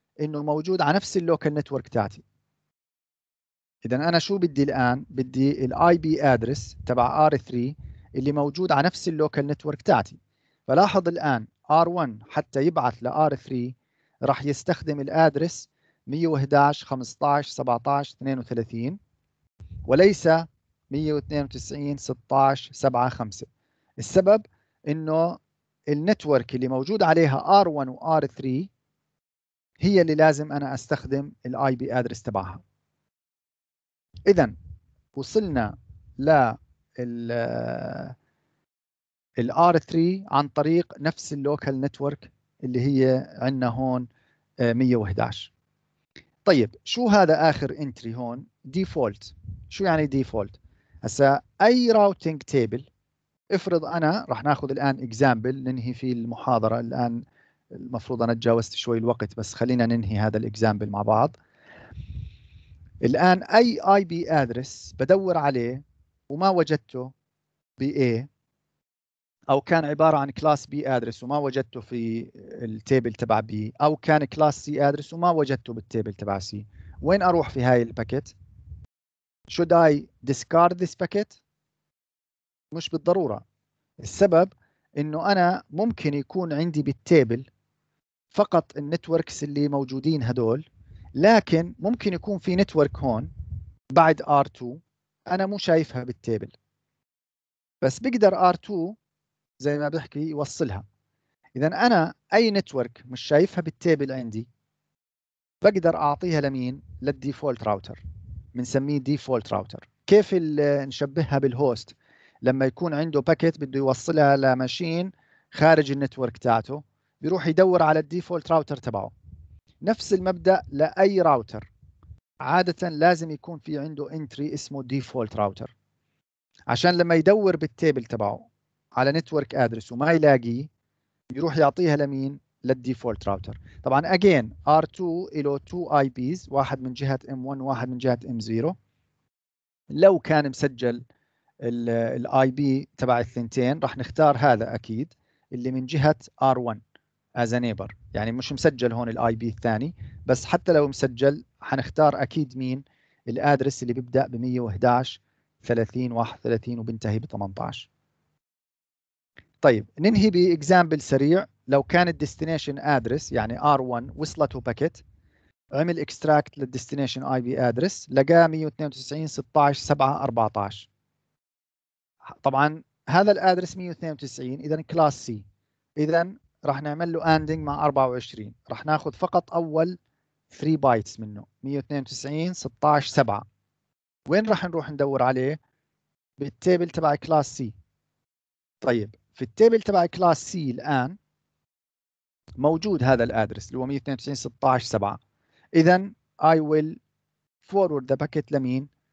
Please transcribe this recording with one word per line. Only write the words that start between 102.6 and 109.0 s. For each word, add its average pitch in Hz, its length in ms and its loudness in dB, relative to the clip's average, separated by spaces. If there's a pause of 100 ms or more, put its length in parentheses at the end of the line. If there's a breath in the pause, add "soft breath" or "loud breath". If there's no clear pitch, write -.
مش 127 160 -14
شايفها 170 400 2
بالتيبل 151 500 -2
عندي 117 360 -8 (1160)
بقدر 175 320 4
أعطيها 156 460 0
لمين؟ 135 400 -4 (200)
للديفولت 139 640 -6
راوتر، 101 400 -4 (520)
بنسميه 135 420 -2
ديفولت 131 560 -4